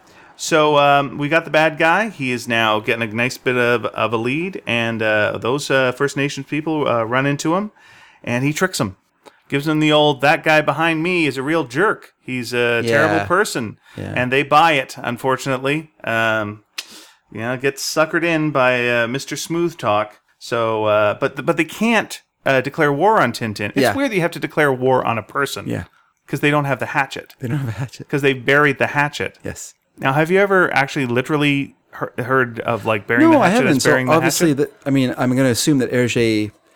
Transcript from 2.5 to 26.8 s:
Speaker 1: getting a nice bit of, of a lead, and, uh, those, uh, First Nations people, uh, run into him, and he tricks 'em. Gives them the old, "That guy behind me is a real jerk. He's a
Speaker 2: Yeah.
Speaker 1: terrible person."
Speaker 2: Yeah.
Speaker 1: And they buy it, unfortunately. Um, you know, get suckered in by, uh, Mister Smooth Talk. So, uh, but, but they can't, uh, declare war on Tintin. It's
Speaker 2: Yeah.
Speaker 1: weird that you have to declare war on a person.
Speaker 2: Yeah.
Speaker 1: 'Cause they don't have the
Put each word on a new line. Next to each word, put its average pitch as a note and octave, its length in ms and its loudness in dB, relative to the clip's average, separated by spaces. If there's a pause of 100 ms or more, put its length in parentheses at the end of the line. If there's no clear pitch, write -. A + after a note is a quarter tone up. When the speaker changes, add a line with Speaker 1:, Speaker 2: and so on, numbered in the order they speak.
Speaker 1:
getting A2+ 300 -2
a G#2 40 -10
nice A#2+ 240 -2
bit B2+ 180 -2
of, A#2+ 300 2
of A2 280 -2
a A#2+ 40 0
lead, D3+ 500 -4
and, A#2 340 -2
uh, G#2+ 380 0
those, B2+ 320 -4
uh, C3 220 2
First C#3+ 240 -4
Nations C#3+ 300 -4
people, D3+ 400 -4
uh, A#2 160 0
run B2 220 0
into C#3+ 300 -2
him, G#3 160 -4 (520)
and A#2+ 200 -2
he C#3+ 80 0
tricks F3+ 300 -2
'em. G2+ 160 -4 (500)
Gives C#3+ 180 -2
them D#3 140 0
the D3+ 120 2
old, D3 300 4
"That D3+ 220 2
guy D#3 180 4
behind D#3 420 -2
me F3 240 0
is B2+ 100 -4
a C3 60 -6
real D#3+ 220 -2
jerk. D#3 540 -2
He's B2 340 -8
a A#2+ 300 0
Speaker 2:
Yeah. A#2 80 -2
Speaker 1:
terrible G#2 360 2
person." E3+ 500 -2 (180)
Speaker 2:
Yeah. G2 200 -8
Speaker 1:
And B2 160 -2
they C#3 120 2
buy D3+ 300 4
it, C3 240 -4
unfortunately. C3 920 -4 (120)
Um, A2 600 -2 (680)
you A2 80 -12
know, A#2+ 160 -6
get C#3 220 -2
suckered D#3+ 460 -2
in D#3 280 0
by, B2+ 380 2
uh, A#2+ 180 0
Mister C3+ 300 -8
Smooth E3+ 400 -4
Talk. G#2 420 -2 (200)
So, A2+ 460 -2
uh, G#2 340 4
but, C3+ 260 -4
but D#3 120 0
they E3 80 0
can't, G#3+ 560 -2 (240)
uh, C3+ 160 4
declare D3 300 0
war F#3 300 4
on B2 100 2
Tintin. G#2+ 440 -6
It's - 20 -2
Speaker 2:
Yeah. A#2+ 180 2
Speaker 1:
weird C#4 160 -2
that G#3+ 40 -4
you F3 60 2
have E3 100 -2
to D#3 80 -12
declare D3 340 0
war B2+ 320 0
on A#2 120 -2
a G#2+ 60 -6
person. C3+ 440 -6
Speaker 2:
Yeah. A2 160 -6 (420)
Speaker 1:
'Cause C#3 140 -6
they D3 120 2
don't D3 140 2
have C3+ 140 -2
the A2+ 80 -4